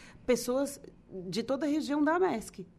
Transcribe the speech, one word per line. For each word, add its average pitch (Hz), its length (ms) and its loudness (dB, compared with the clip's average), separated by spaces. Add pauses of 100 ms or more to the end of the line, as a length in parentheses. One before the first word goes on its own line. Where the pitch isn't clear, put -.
(260)
pessoas 254 540 0 (480)
de 190 160 -2
toda 262 220 0
a 285 40 2
região 294 340 2
da 311 120 4
amesc. 269 500 0 (140)